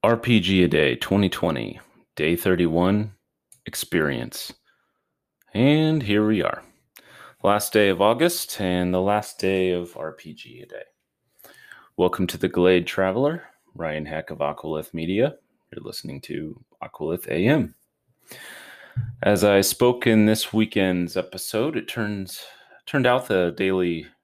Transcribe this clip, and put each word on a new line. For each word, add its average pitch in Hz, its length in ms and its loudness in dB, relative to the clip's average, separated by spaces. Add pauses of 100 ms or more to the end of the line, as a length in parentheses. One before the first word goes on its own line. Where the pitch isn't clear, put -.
R 117 140 4
P 117 240 4
G 92 220 4
A 87 60 6
Day 73 280 2
twenty 98 320 2
twenty, 65 500 -4 (380)
Day 78 180 2
thirty-one, 90 800 2 (540)
Experience. - 840 -4 (1000)
And 156 500 2
here 104 240 2
we 107 160 2
are. - 200 -4 (800)
Last 104 320 0
day 104 160 6
of 90 100 0
August 139 640 0
and 90 320 0
the 92 80 2
last 104 360 -2
day 95 340 0
of 87 260 -6
R 78 140 -10
P 78 200 -18
G 62 300 -20
A - 40 -20
Day. - 180 -18 (1120)
Welcome 90 300 2
to - 100 -8
the 92 100 -2
Glade 90 380 4
Traveler, 123 560 -2 (320)
Ryan 78 320 -8
Heck 80 240 -10
of 78 80 -12
Aqualith 76 560 -6
Media. 95 400 0 (360)
You're - 140 -16
listening - 380 -14
to 78 360 -12 (240)
Aqualith - 460 -8
A 90 180 0
M. 123 280 2 (1500)
As 101 220 2
I 101 160 6
spoke 123 460 2
in 110 180 6
this 107 260 2
weekend's 95 680 0
episode, 113 580 -4
it - 120 -8
turns, 104 540 -8 (440)
turned 131 200 0
out 127 220 2
the 90 260 2
daily 90 520 -2 (180)